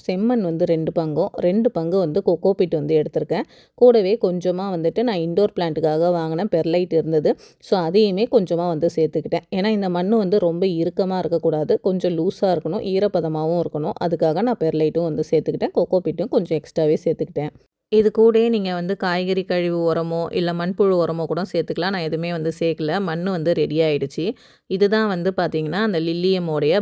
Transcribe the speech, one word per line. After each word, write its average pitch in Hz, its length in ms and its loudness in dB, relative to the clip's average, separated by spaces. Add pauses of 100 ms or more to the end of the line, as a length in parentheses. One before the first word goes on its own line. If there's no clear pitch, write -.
(120)
செம்மண் 220 300 0
வந்து 170 240 0
ரெண்டு 160 340 0
பங்கும், 160 340 0
ரெண்டு 214 380 2
பங்கு 170 260 -2
வந்து 175 280 0
கொக்கோ 190 260 2
பீட் 185 220 -2
வந்து 151 280 0
எடுத்திருக்கேன். 180 400 -4 (340)
கூடவே 226 460 6
கொஞ்சமா 180 540 -2
வந்துட்டு 165 280 0
நான் 226 140 0
இண்டோர் 170 380 2
பிளான்ட்டுக்காக 160 560 0
வாங்கின 165 400 -2
பெர்லைட் 170 420 0
இருந்தது. 160 420 2 (240)
So, - 200 0
அதையுமே 196 520 2
கொஞ்சமா 175 360 2
வந்து 165 280 0
சேர்த்துக்கிட்டேன். 160 600 -2
ஏன்னா, 190 100 0
இந்த 208 240 0
மண் 180 200 0
வந்து 208 300 2
ரொம்ப 175 260 2
இறுக்கமா 185 520 0
இருக்கக்கூடாது, 165 600 0
கொஞ்சம் 180 380 0
லூஸா 175 260 -2
இருக்கணும், 175 380 0
ஈரப்பதமாவும் 175 800 0
இருக்கணும். 156 320 -4 (140)
அதுக்காக 165 360 0
நான் 240 180 0
பெர்லைட்டும் 160 440 0
வந்து 156 280 -2
சேர்த்துக்கிட்டேன், 156 440 0
கொக்கோ 180 280 2
பீட்டும் - 260 -4
கொஞ்சம் 170 300 0
எக்ஸ்ட்ராவே 156 460 0
சேர்த்துக்கிட்டேன். 151 440 -4 (460)
இது 214 220 4
கூடயே 226 320 4
நீங்க 196 240 -2
வந்து 180 240 -4
காய்கறி 185 460 -2
கழிவு 170 500 0
உரமோ, 165 380 -2
இல்ல 170 220 -2
மண்புழு 180 540 0
உரமோ 165 180 -4
கூட 165 160 -4 (120)
சேர்த்துக்கலாம். 165 360 -2
நான் 202 40 -4
எதுவுமே 165 380 -4
வந்து 165 280 -2
சேர்க்கல. 165 420 -2
மண்ணு 175 300 -4
வந்து 170 220 0
ரெடி 151 260 0
ஆயிடுச்சு. 156 540 -2 (340)
இதுதான் 202 400 2
வந்து 185 300 -2
பாத்தீங்கன்னா, 160 440 -2
அந்த 202 180 0
லில்லியமோடைய 170 840 0